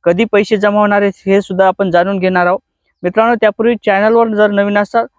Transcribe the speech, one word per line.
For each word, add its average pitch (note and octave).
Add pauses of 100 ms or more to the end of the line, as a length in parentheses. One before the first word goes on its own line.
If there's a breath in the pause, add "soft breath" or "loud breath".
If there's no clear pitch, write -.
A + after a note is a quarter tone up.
कधी F3
पैसे G#3+
जमा G#3
होणार G3+
आहेत G3+ (140)
हे G3
सुद्धा F#3+
आपण F#3+
जाणून F3+
घेणार F3+
आहोत. F#3 (440)
मित्रांनो, A3
त्यापूर्वी A3 (120)
चॅनलवर A3
जर G#3
नवीन G3+
असाल A3+ (120)